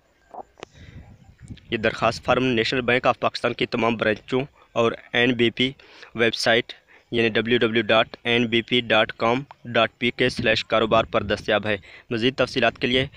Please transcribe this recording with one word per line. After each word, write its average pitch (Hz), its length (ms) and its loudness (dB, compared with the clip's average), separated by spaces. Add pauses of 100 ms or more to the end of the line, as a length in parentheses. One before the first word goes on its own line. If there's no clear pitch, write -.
(1700)
ये 117 60 -2
दरख्वास्त 110 460 -2
फॉर्म 127 320 2
National 120 340 -2
Bank 127 220 2
of 117 60 -2
पाकिस्तान 120 360 -4
की 127 120 -4
तमाम 117 320 0
ब्रांचों 110 480 -2 (300)
और 117 220 0 (180)
एनबीपी 123 600 0 (400)
वेबसाइट 117 580 0 (400)
यानी 113 160 2
डब्ल्यू 113 300 2
डब्ल्यू 113 240 2
डॉट 110 240 2 (180)
एन 120 220 0
बी 113 140 0
पी 123 200 -2
डॉट 113 300 2
कॉम 123 340 -2 (220)
डॉट 117 220 0 (100)
पी 120 120 -2
के 123 180 0
स्लैश 113 340 -2
कारोबार 113 420 2
पर 110 180 -2
दस्तियाब 104 440 -2
है। 104 140 -2 (300)
मज़ीद 120 260 0
तफसीलात 117 400 0
के 131 100 -2
लिए 131 280 0